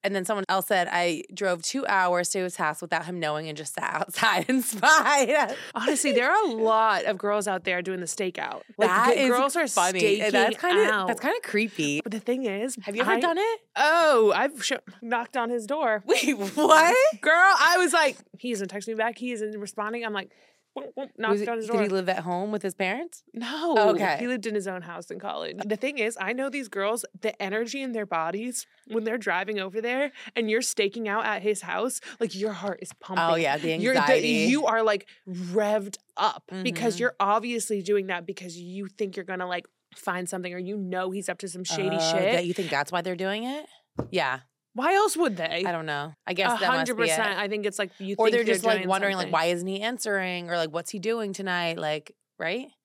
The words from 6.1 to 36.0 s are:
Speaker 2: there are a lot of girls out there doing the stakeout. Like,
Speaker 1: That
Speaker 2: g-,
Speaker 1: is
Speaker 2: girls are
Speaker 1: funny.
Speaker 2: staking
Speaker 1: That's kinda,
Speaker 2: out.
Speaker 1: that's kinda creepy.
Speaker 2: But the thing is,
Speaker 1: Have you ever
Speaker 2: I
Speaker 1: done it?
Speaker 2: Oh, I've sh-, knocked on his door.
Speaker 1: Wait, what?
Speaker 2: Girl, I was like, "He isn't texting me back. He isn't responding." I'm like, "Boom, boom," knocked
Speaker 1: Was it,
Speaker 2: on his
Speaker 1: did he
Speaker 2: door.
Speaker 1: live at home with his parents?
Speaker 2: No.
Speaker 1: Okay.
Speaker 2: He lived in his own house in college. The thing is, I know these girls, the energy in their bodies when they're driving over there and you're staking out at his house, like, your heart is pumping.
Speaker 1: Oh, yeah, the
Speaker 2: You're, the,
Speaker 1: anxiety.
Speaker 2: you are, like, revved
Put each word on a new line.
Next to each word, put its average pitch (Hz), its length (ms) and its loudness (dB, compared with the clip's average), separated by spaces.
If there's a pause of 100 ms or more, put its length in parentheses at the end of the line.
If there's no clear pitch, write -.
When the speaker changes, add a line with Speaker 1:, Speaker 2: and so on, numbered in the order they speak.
Speaker 2:
there 247 180 4
are 415 140 4
a - 80 0
lot 220 500 4
of 196 140 0
girls 208 320 0
out 190 160 -4
there 180 160 0
doing 185 180 -6
the 175 60 -6
stakeout. 175 560 -6 (160)
Like, 220 100 4
Speaker 1:
That 240 260 6
Speaker 2:
g-, 262 100 4
Speaker 1:
is 262 60 4
Speaker 2:
girls 262 280 2
are 311 100 0
Speaker 1:
funny. 185 320 2
Speaker 2:
staking 208 320 2
Speaker 1:
That's 208 260 4
kinda, 359 320 4
Speaker 2:
out. 202 200 0
Speaker 1:
that's 220 100 -2
kinda 320 240 0
creepy. 160 560 -2
Speaker 2:
But 208 140 -8
the 214 80 -8
thing 254 240 -4
is, 214 380 -4
Speaker 1:
Have 202 120 -6
you 233 60 -2
ever 226 100 2
Speaker 2:
I 233 80 2
Speaker 1:
done 339 200 0
it? 453 200 -2 (160)
Speaker 2:
Oh, 294 580 6
I've 262 300 0
sh-, - 80 -2 (300)
knocked 233 340 -4
on 233 140 0
his 233 180 -4
door. 240 380 0
Speaker 1:
Wait, 302 280 2
what? 311 640 6 (240)
Speaker 2:
Girl, 302 140 4 (260)
I 330 180 6
was 349 140 4
like, 311 240 4 (240)
"He 247 140 -4
isn't 196 180 -6
texting 202 180 -8
me 226 40 -6
back. 220 240 0
He 247 160 -6
isn't 214 260 -6
responding." 220 460 -6
I'm 214 80 -4
like, 190 180 -6 (440)
"Boom, 269 100 -10 (100)
boom," 269 220 -8
knocked 220 140 0
Speaker 1:
Was 208 100 2
it, 214 80 -2
Speaker 2:
on 233 80 -2
his 220 100 -6
Speaker 1:
did 233 140 -2
he 208 60 2
Speaker 2:
door. 190 100 0
Speaker 1:
live 185 120 0
at 185 100 0
home 180 320 -4
with 208 100 -4
his 190 140 -4
parents? 226 480 -4 (100)
Speaker 2:
No. 294 420 -2 (160)
Speaker 1:
Okay. 175 280 2
Speaker 2:
He 240 80 -4
lived 240 180 -2
in 214 100 -4
his 196 120 -4
own 185 160 -8
house 170 280 -14
in 185 80 -10
college. - 460 -8
The 214 100 -2
thing 277 220 -4
is, 226 240 -2
I 196 120 -4
know 262 160 -4
these 262 200 -8
girls, 208 360 -4 (160)
the 220 200 -4
energy 220 400 -4
in 262 100 -6
their 220 140 -4
bodies 190 600 -4 (220)
when 220 160 -2
they're 220 140 -2
driving 196 420 -2
over 190 220 -4
there 254 300 -2 (240)
and 220 140 0
you're 226 120 2
staking 220 460 -2
out 214 180 0
at 202 160 -2
his 202 200 0
house, 190 400 -4 (180)
like, 190 160 -4
your 208 180 -4
heart 185 280 -6
is 185 180 -14
pumping. 175 240 -2
Speaker 1:
Oh, 165 120 4
yeah, 147 220 2
the 160 200 -2
Speaker 2:
You're, 240 160 2
the, 254 60 4
Speaker 1:
anxiety. - 280 4
Speaker 2:
you 247 380 2
are, 226 180 2
like, 208 240 0 (200)
revved 196 680 -2 (200)